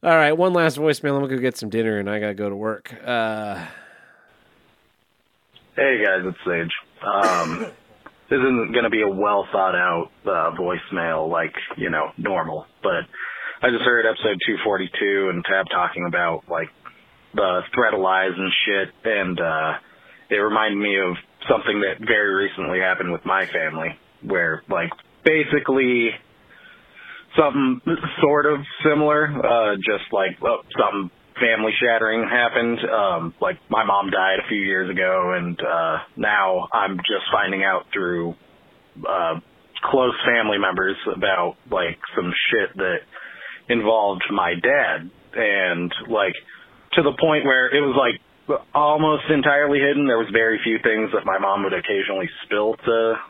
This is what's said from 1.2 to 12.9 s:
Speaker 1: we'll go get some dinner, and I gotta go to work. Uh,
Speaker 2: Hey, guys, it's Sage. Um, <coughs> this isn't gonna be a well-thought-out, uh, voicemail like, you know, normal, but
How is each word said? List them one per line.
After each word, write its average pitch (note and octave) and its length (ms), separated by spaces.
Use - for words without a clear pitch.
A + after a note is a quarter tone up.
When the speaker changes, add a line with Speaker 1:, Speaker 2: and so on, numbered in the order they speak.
Speaker 1:
we'll C3+ 80
go C3 80
get B2 200
some A2 120
dinner, A2 300
and G2+ 100
I G#2+ 100
gotta G#2 140
go G2+ 160
to G2 60
work. G#2+ 360
Uh, G#2+ 580
Speaker 2:
Hey, C3 280
guys, F#2+ 200
it's F2+ 220
Sage. E2+ 260
Um, F#2 560
<coughs> - 680
this - 100
isn't B2 360
gonna A#2 160
be A2 100
a G#2 60
well-thought-out, F#2+ 1040
uh, E2 260
voicemail E2+ 760
like, E2 260
you - 120
know, - 280
normal, E2 500
but - 220